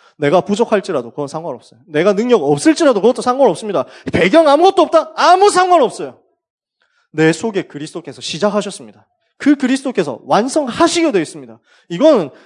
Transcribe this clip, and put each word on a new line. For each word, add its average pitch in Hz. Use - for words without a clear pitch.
내가 151
부족할지라도 185
그건 147
상관없어요. 147
내가 170
능력 226
없을지라도 214
그것도 240
상관없습니다. 214
배경 302
아무것도 349
없다? 311
아무 359
상관없어요. 330
내 160
속에 196
그리스도께서 151
시작하셨습니다. 180
그 285
그리스도께서 240
완성하시게 285
되어 190
있습니다. 127
이건 185